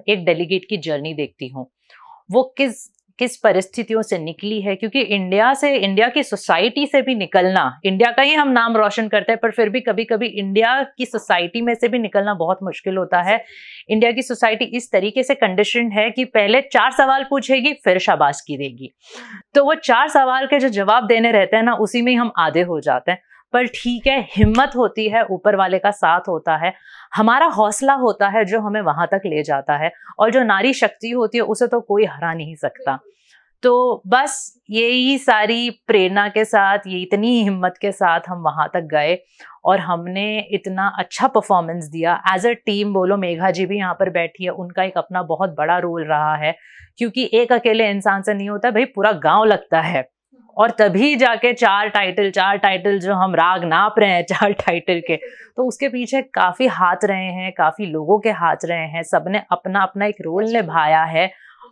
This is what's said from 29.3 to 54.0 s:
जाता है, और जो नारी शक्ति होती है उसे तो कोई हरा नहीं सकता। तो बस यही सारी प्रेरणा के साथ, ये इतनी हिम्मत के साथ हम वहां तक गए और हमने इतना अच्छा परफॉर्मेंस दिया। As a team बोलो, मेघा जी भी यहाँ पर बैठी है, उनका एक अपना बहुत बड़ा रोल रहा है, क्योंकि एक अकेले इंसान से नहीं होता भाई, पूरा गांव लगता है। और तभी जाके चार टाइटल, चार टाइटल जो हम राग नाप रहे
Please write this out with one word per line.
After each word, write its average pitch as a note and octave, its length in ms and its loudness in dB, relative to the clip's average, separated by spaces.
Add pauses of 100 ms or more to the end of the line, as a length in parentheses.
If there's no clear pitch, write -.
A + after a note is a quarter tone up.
जाता D3 340 -2
है, D#3+ 160 -2 (260)
और A3 120 4
जो B3+ 120 4
नारी G#3+ 300 2
शक्ति A3+ 380 -4
होती A#3+ 280 -2
है A3+ 60 0
उसे - 220 -2
तो A#3+ 140 -2
कोई G#3+ 240 0
हरा E3 300 -4
नहीं D#3+ 200 -10
सकता। C3+ 460 -6 (640)
तो B3 440 2
बस - 640 -2
यही B3+ 480 0
सारी A#3 520 0
प्रेरणा G3+ 580 0
के G#3+ 160 0
साथ, G3+ 420 2
ये F#3 160 -6
इतनी A3 400 0
हिम्मत F#3 380 -2
के G3+ 120 -2
साथ F3 360 0
हम F3 100 -10
वहां D#3 300 -2
तक F3+ 120 -4
गए D#3 380 -2 (460)
और F#3 160 2
हमने F3+ 600 -6 (100)
इतना G3 380 -4 (100)
अच्छा - 280 -2
परफॉर्मेंस F3 580 0
दिया। E3 380 -2 (120)
As F#3 60 -2
a A#3 140 0 (140)
team G3+ 160 -2
बोलो, G3 320 0
मेघा F3+ 340 -2
जी F3+ 160 -2
भी G3 120 -4
यहाँ F3+ 160 -4
पर F#3 160 -2
बैठी E3+ 340 -4
है, F3+ 60 -4
उनका F3+ 320 -6
एक F#3 160 -4
अपना F3+ 240 -4
बहुत E3 280 -4
बड़ा D#3 280 0
रोल E3+ 260 -4
रहा D3+ 320 0
है, D3+ 200 -4 (400)
क्योंकि A#3 360 -4
एक A#3+ 200 2
अकेले A3+ 380 2
इंसान G3 320 -4
से G#3 120 -2
नहीं G3+ 160 -6
होता G#3 200 -2
भाई, A3+ 140 0
पूरा G#3+ 280 0
गांव E3 320 2
लगता F3+ 360 2
है। D#3 280 -4 (480)
और A3+ 140 4
तभी A3 460 2
जाके A#3 360 2
चार G#3+ 360 2
टाइटल, G3 420 0
चार G3 260 0
टाइटल G3 420 0
जो F#3+ 160 -2
हम F#3 200 0
राग E3+ 300 2
नाप F#3 340 2
रहे G3+ 120 4